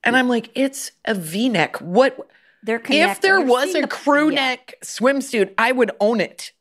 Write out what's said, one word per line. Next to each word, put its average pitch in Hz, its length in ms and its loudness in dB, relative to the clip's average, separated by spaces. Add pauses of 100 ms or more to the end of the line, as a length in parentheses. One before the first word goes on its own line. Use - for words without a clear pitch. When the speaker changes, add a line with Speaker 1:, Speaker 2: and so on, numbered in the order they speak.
Speaker 1:
And 233 140 2
I'm 254 100 2
like, 233 280 -2
"It's 269 360 -4 (140)
a 226 80 -2
V-neck. 185 640 -2
What?" 208 400 0 (460)
Speaker 2:
They're 220 140 -4
Speaker 1:
If 226 100 -12
there 302 180 2
Speaker 2:
connected. 392 260 0
I've 370 160 2
Speaker 1:
was 254 260 2
Speaker 2:
seen 320 40 0
Speaker 1:
a 294 40 2
Speaker 2:
the 277 60 -2
Speaker 1:
crew 294 420 2
Speaker 2:
yeah. 277 60 -2
Speaker 1:
neck 262 380 -4 (100)
swimsuit, 247 760 -2
I 233 120 2
would 254 280 2
own 214 200 0
it. - 420 -6